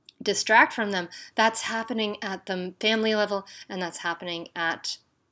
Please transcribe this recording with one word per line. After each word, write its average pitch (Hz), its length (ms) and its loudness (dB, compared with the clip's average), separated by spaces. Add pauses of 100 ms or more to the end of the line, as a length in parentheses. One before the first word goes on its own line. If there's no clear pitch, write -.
(220)
distract 220 500 6
from 208 200 -2
them. 180 160 -2 (260)
That's 220 280 2
happening 220 600 -4
at 190 240 -8
the 185 320 -4
family 220 380 2
level, 202 280 0 (240)
and 190 140 -6
that's 170 160 -6
happening 170 560 -6
at - 440 -4 (340)